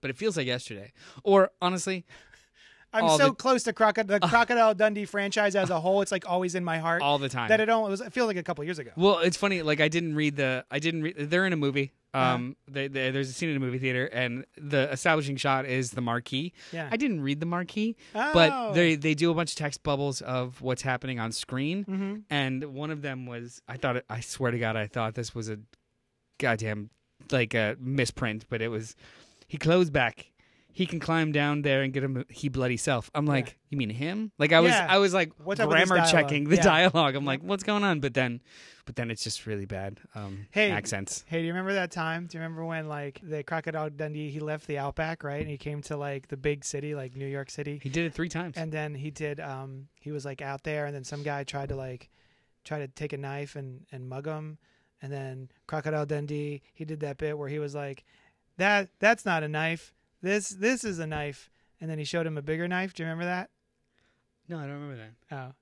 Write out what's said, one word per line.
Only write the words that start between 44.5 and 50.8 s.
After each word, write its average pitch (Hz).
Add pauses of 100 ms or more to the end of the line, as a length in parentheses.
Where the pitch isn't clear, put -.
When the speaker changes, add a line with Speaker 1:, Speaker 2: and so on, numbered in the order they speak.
Speaker 2:
the 147
Outback, 156
right? 143
And 156
he 147
came 147
to, 151
like, 143
the 139
big 143
city, 147
like, 131
New 135
York 139
City. 143
Speaker 1:
He 139
did 160
it 160
three 170
times. 165
Speaker 2:
And 160
then 151
he 147
did, 147
um, 135 (100)
he 147
was, 143
like, 139
out 139
there, 151